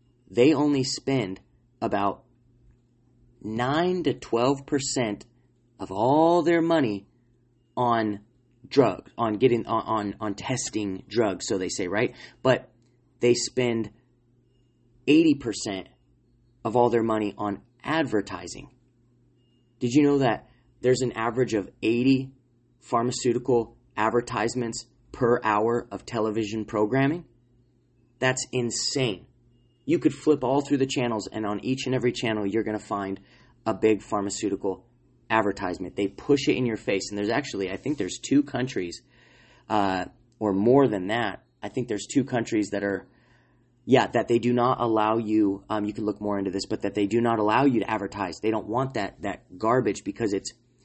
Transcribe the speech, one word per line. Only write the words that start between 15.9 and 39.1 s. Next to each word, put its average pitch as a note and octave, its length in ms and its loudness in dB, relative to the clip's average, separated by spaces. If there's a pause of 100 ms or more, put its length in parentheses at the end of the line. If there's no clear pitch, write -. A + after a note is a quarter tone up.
of A2 100 -2
all A#2+ 160 4
their A#2 140 2
money A2 340 -2
on G#2 220 -6 (240)
advertising. G#2+ 840 -4 (1080)
Did A#2+ 140 -2
you D3 100 6
know C#3+ 160 6
that B2 300 0 (320)
there's B2+ 220 4
an B2 100 -2
average A2+ 420 0
of G2 160 -2 (120)
eighty B2+ 500 2 (480)
pharmaceutical A#2+ 960 -2 (200)
advertisements A2+ 880 -2 (260)
per A#2+ 320 2
hour A2 480 2
of G2 120 -12
television A2 600 -4
programming? C3 640 0 (920)
That's C3 320 0
insane. A#2+ 760 -2 (580)
You D#3+ 140 0
could C3+ 160 2
flip C#3+ 280 2
all C3+ 200 2
through C#3+ 160 0
the C3+ 80 4
channels, A#2+ 440 -2
and A2 160 -4
on G2+ 180 -4
each C3 220 -2
and B2+ 80 0
every B2 180 0
channel, A2 340 -2
you're G2+ 180 0
gonna G#2+ 140 -4
find G2 420 -6 (440)
a A2 100 -2
big G#2+ 280 2
pharmaceutical G2 800 -4 (440)
advertisement. F#2+ 680 -2
They G2+ 100 -2
push C#3 400 0
it C3 100 2
in B2+ 100 0
your A2+ 100 -2
face, G2 340 -4
and G2+ 80 -6
there's G#2 120 -2
actually, A#2 380 -4
I F#2+ 80 -6
think - 220 -6
there's F2+ 220 -6
two C#3 240 2
countries, A#2+ 580 -6 (640)